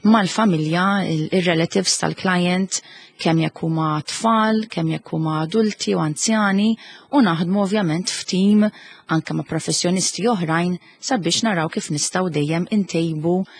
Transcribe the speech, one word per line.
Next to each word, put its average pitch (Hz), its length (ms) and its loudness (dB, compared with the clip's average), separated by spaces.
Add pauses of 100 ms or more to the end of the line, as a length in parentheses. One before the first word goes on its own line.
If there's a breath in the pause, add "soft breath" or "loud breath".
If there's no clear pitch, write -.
mal-familja, 190 960 2
il-, 156 220 -2 (100)
il-relatives 175 640 0
tal-klient, 180 760 0 (420 loud breath)
kemm 165 240 2
jekk 156 220 -6
huma 160 420 -2
tfal, 220 540 0 (100)
kemm 165 220 -2
jekk - 180 -8
huma 160 300 -2
adulti 208 540 -2
u 175 40 0
anzjani, 202 680 0 (420 loud breath)
u 285 80 4
naħdmu 180 400 2
ovvjament 185 480 0
f'team 202 560 2 (480 loud breath)
anke 160 240 -2
ma' 156 80 -4
professjonisti 175 880 -2
oħrajn 175 460 0 (260 loud breath)
sabiex 180 400 0
naraw 175 240 0
kif - 240 -6
nistgħu 180 400 -2
dejjem 156 400 -2
intejbu 170 640 0 (260 loud breath)